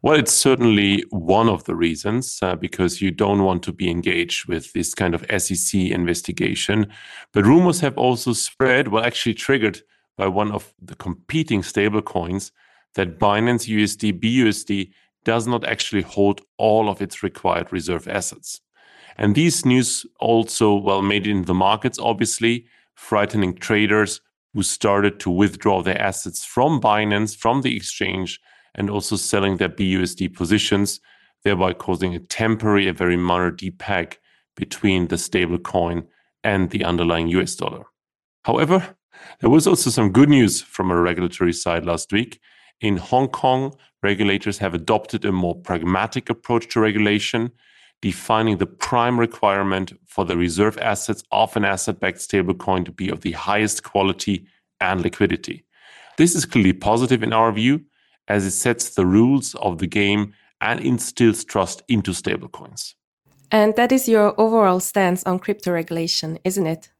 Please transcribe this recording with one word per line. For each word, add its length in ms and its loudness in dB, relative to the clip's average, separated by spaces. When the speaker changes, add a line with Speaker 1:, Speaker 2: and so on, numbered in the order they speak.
Speaker 1:
Well, 160 6
it's 140 2
certainly 760 4
one 400 2
of 160 0
the 100 -4
reasons, 680 -4
uh, 120 0
because 460 -4
you 100 0
don't 320 2
want 200 0
to 100 -10
be 160 -4
engaged 580 -4
with 240 -6
this 220 -6
kind 200 0
of 140 -6
S 240 -2
E 40 -4
C 360 -2
investigation. 960 -2
But 120 4
rumors 360 6
have 160 -2
also 340 0
spread, 560 0
well, 160 0
actually 300 -2
triggered 480 0
by 120 -2
one 260 -2
of 280 -10
the 140 -18
competing 680 -4
stablecoins, 880 -2
that 260 -4
Binance 480 2
U 160 2
S 120 0
D, 160 -2
B 180 -4
U 180 2
S 160 -2
D, 280 -4
does 220 0
not 200 -2
actually 360 -2
hold 400 0
all 320 2
of 120 -6
its 200 -10
required 500 -4
reserve 360 -6
assets. 540 -10
And 180 0
these 300 2
news 400 2
also, 540 2
well, 280 0
made 260 0
it 40 -2
in 140 -2
the 80 0
markets, 460 0
obviously, 680 -2
frightening 600 -2
traders 680 0
who 100 -2
started 560 0
to 100 -6
withdraw 520 2
their 200 -2
assets 440 -6
from 340 0
Binance, 560 0
from 260 0
the 140 -2
exchange, 640 -6
and 160 -4
also 260 -4
selling 420 0
their 120 0
B 160 -4
U 160 0
S 140 -4
D 120 -6
positions, 720 0
thereby 300 0
causing 420 -4
a 40 -8
temporary, 680 0
a 60 -2
very 240 0
minor 340 0
depeg 640 -6
between 520 -2
the 100 -2
stablecoin 880 -2
and 280 0
the 120 -4
underlying 440 0
U 140 0
S 140 -6
dollar. 300 -10
However, 520 0
there 120 2
was 160 6
also 240 2
some 200 2
good 180 6
news 320 6
from 280 -4
a 100 2
regulatory 540 0
side 320 -2
last 260 -4
week. 280 -2
In 180 0
Hong 320 0
Kong, 440 0
regulators 560 0
have 160 -4
adopted 500 -2
a 60 0
more 240 -2
pragmatic 760 -4
approach 380 -2
to 120 -2
regulation, 720 0
defining 540 0
the 100 -2
prime 520 -2
requirement 760 0
for 180 -4
the 140 -2
reserve 400 2
assets 540 -4
of 260 0
an 80 2
asset-backed 540 -2
stablecoin 640 -2
to 60 -16
be 180 -8
of 120 -6
the 100 -6
highest 500 -2
quality 640 -2
and 220 -2
liquidity. 640 -2
This 180 4
is 100 -2
clearly 280 4
positive 500 0
in 100 -2
our 180 4
view, 340 0
as 180 0
it 60 -2
sets 380 -2
the 180 2
rules 480 4
of 240 -4
the 80 -2
game 460 0
and 180 -2
instills 640 2
trust 440 -2
into 240 0
stablecoins. 840 -8
Speaker 2:
And 280 4
that 140 4
is 160 2
your 320 4
overall 400 4
stance 440 0
on 160 -2
crypto 320 -4
regulation, 720 -4
isn't 240 -2
it? 320 -6